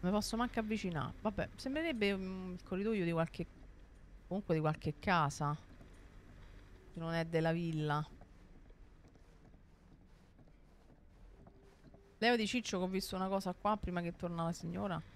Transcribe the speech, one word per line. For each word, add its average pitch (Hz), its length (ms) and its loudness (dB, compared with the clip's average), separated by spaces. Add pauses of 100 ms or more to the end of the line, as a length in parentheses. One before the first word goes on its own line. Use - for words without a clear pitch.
Non 180 100 2
mi 208 80 4
posso 214 180 0
manco 240 220 0
avvicinare. 196 640 0
Vabbè, 208 320 0
sembrerebbe, 262 600 2
mm, 185 360 -4
il 180 120 -8
corridoio 202 400 0
di 170 80 2
qualche, 165 340 0 (800)
comunque 185 280 2
di 156 60 2
qualche 151 380 2
casa 151 580 4 (1400)
che - 60 -8
non 165 160 -2
è 165 100 4
della 165 280 4
villa. 151 540 2 (4000)
Leo 240 180 8
di 220 100 4
Ciccio 214 320 0
che 180 60 2
ho 185 40 0
visto 190 280 -2
una 185 120 2
cosa 190 240 0
qua 208 240 2
prima 180 240 -2
che 170 140 -2
torna 170 300 -2
la 165 80 2
signora. 175 480 -2 (160)